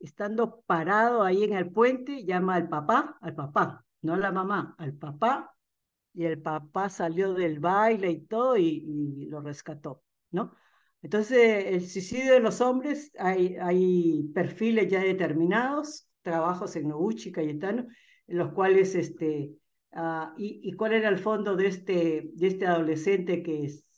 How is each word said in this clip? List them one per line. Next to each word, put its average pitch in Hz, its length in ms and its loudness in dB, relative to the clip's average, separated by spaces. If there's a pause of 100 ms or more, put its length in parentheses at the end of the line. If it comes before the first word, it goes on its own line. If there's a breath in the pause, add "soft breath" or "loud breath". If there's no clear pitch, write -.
estando 220 640 -4
parado 208 600 2
ahí 196 220 4
en 208 100 0
el 180 160 -2
puente, 254 560 0
llama 185 300 0
al 170 120 0
papá, 220 540 0
al 151 140 -10
papá, 147 500 -2 (160)
no 160 140 -2
a - 20 0
la 196 140 0
mamá, 185 480 -4
al 147 160 -8
papá, 226 600 -2 (600)
y 170 100 -4
el 160 160 -2
papá 156 480 -4
salió 185 460 -2
del 165 240 0
baile 196 500 2
y 165 120 -4
todo, 240 360 2
y, 160 300 2
y 143 400 -4
lo 151 140 -10
rescató, 147 600 -12 (300)
¿no? 214 240 -4 (480 soft breath)
Entonces, 214 640 4
el 180 200 -2
suicidio 254 460 0
de 254 60 10
los 214 200 2
hombres, 254 600 0
hay, 185 420 2
hay 180 600 2 (100)
perfiles 214 560 0
ya 190 100 2
determinados, 185 1120 0 (140)
trabajos 175 520 -2
en 151 120 -4
Noguchi, 180 440 -4
Cayetano, 175 540 -4 (400 loud breath)
en 175 140 -4
los 151 120 -2
cuales, 190 440 4
este, 151 580 -4 (380)
ah, 160 460 -6
y, 208 260 -8
¿y 185 100 -6
cuál 220 200 0
era 220 160 2
el 185 100 2
fondo 208 360 -2
de 185 120 2
este, 170 640 -2
de 175 140 0
este 190 180 0
adolescente 175 800 0
que 151 260 -4 (280)